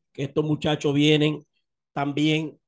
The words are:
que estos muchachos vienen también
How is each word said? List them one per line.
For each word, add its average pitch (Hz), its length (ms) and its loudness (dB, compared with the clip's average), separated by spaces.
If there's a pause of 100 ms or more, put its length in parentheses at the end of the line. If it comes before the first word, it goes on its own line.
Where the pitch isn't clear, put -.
(120)
que 131 120 -8
estos 147 200 -2
muchachos 151 500 -2
vienen 151 460 2 (540)
también 147 760 -2